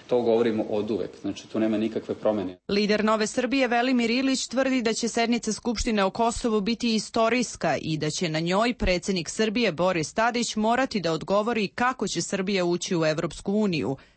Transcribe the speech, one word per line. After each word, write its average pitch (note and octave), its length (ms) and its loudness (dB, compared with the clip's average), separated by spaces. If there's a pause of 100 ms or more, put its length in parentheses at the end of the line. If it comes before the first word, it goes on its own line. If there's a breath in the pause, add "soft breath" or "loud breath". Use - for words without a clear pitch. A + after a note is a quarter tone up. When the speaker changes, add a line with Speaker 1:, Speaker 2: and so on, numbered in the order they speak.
Speaker 1:
To B2 140 2
govorimo A2+ 420 2
od G#2+ 280 -2
uvek, F#2+ 180 -2 (120)
znači - 260 -8
tu G2+ 120 -4
nema A2 180 2
nikakve A2 380 -2
promene. G2+ 420 -2 (120)
Speaker 2:
Lider G#3 340 2
Nove G#3+ 240 2
Srbije B3+ 400 0
Velimir A#3+ 440 2
Ilić C4 360 0
tvrdi C4 340 0
da A3 120 0
će A3+ 140 -2
sednica A3+ 460 0
Skupštine G#3+ 500 0
o F#3+ 60 2
Kosovu A3+ 520 0
biti A3+ 340 0
istorijska A3+ 840 0
i D#3 200 -4
da D3+ 120 -2
će E3 200 -2
na D#3 100 -2
njoj G3 340 2
predsednik F#3 560 0
Srbije A3 420 0
Boris E3+ 420 0
Tadić A#3 420 0
morati A#3 440 2
da E3 120 0
odgovori G3+ 560 0
kako B3 400 -2
će E3+ 140 -4
Srbija F#3+ 440 0
ući F3 300 0
u D#3+ 100 2
Evropsku E3 480 -2
uniju, E3 440 0 (200 soft breath)